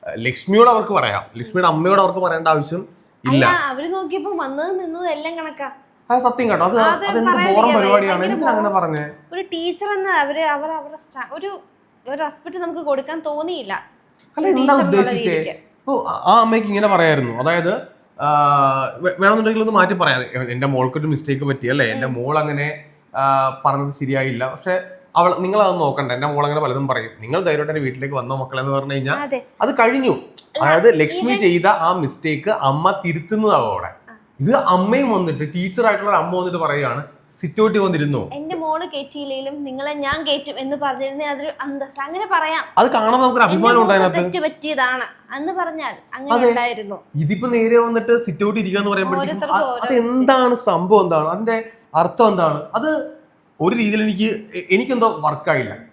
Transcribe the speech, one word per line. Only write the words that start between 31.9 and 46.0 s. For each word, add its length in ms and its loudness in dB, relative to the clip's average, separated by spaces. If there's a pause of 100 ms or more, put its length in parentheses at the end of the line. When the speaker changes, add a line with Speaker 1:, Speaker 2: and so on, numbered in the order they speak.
Speaker 1:
മിസ്റ്റേക്ക് 500 -4
അമ്മ 560 0
തിരുത്തുന്നതാവും 680 0
അവിടെ. 160 -6
Speaker 2:
ആ. 260 -18 (260)
Speaker 1:
ഇത് 160 2
അമ്മയും 560 2
വന്നിട്ട്, 420 -2
ടീച്ചർ 320 -2
ആയിട്ടുള്ള 240 0
ഒരു 80 2
അമ്മ 200 -2
വന്നിട്ട് 200 -4
പറയാണ്, 460 -2 (360)
"സിറ്റ് 240 0
ഔട്ടിൽ 160 2
വന്നിരുന്നോ?" 540 0
Speaker 2:
എന്റെ 220 -8
മോള് 320 -4
കയറ്റിയില്ലെങ്കിലും 760 -10
നിങ്ങളെ 300 -8
ഞാൻ 340 -4
കയറ്റും 320 -4
എന്ന് 160 -6
പറഞ്ഞിരുന്നേ 500 -6
അതൊരു 260 -6 (100)
അന്തസ്സ്, 400 -10
അങ്ങനെ 300 -8
പറയാം. 320 0 (140)
Speaker 1:
അത് 160 4
കാണുമ്പോൾ 240 2
നമുക്കൊരു 260 4
Speaker 2:
എന്റെ 120 2
Speaker 1:
അഭിമാനം 260 4
ഉണ്ട് 120 4
Speaker 2:
മോൾക്ക് 120 6
Speaker 1:
അതിനകത്ത്. 280 0
Speaker 2:
തെറ്റ് 60 -2
പറ്റിയതാണ് 800 -4 (160)
എന്ന് 180 -6
പറഞ്ഞാൽ 400 -6 (200)